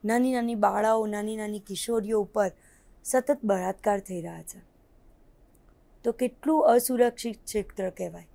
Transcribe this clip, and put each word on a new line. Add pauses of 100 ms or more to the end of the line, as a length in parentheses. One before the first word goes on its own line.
નાની
નાની
બાળાઓ,
નાની
નાની
કિશોરીઓ
ઉપર (540)
સતત
બળાત્કાર
થઈ
રહ્યા
છે. (1400)
તો
કેટલું
અસુરક્ષિત
ક્ષેત્ર
કહેવાય